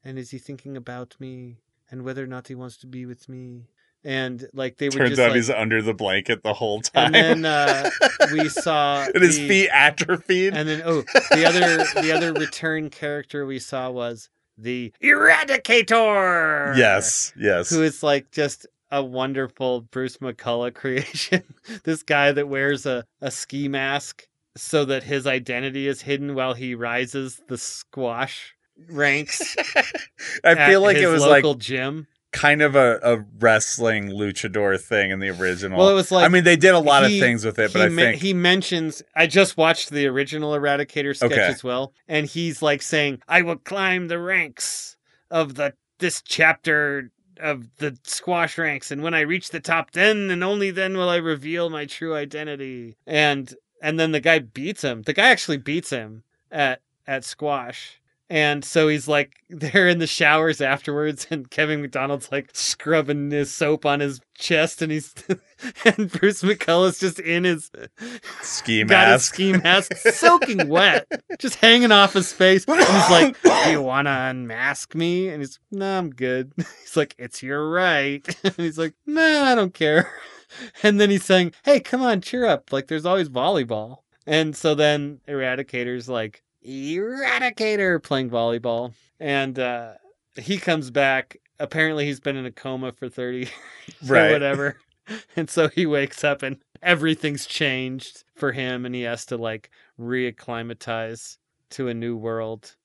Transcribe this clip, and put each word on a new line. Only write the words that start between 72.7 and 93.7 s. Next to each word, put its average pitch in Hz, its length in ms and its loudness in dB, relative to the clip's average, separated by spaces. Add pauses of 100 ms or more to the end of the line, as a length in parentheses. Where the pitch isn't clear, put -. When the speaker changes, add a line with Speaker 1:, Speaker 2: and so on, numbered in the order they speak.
Speaker 1:
he's - 300 6
like, 165 320 6
Speaker 2:
<laughs> - 220 6
Speaker 1:
"Do - 60 4
you 151 120 2
wanna 131 480 0
unmask 127 640 -6
me?" 175 340 -2
And 151 140 -8
he's, - 180 -14 (100)
"No, 196 280 -4
I'm 175 120 -4
good." 127 440 -4
<laughs> - 20 -8
He's - 400 -8
like, 147 220 -2
"It's - 240 -14
your 143 280 -6
right." 151 520 0 (180)
<laughs> - 40 -20
And 190 120 0
he's 160 220 -6
like, 165 160 -4 (120)
"Nah, 302 380 2
I 262 100 4
don't 196 200 0
care." 156 420 2
<laughs> - 60 -18 (600)
And 208 180 4
then 208 80 6
he's 196 160 2
saying, 180 280 4 (120)
"Hey, 285 160 6
come 254 220 -2
on, 226 180 2
cheer 247 240 -4
up. 160 300 0
Like, 139 140 -4
there's 160 180 -4
always 180 240 0
volleyball." 127 680 -2 (280)
And 156 280 0
so 151 200 0
then 147 520 0
Eradicator's 127 840 -6
like, 110 320 -8 (240)
"Eradicator," 208 1400 -4
playing 131 260 -4
volleyball. 117 640 -2 (260)
And, 135 400 -4
uh, 120 340 -6 (440)
he 165 220 -6
comes 156 320 -2
back. 135 480 0 (200)
Apparently 156 460 -2
he's 139 160 -6
been 139 160 -4
in 131 80 -8
a 123 80 -10
coma 131 400 -10
for 127 160 -12
thirty 123 300 -8
<laughs> - 480 -14 (160)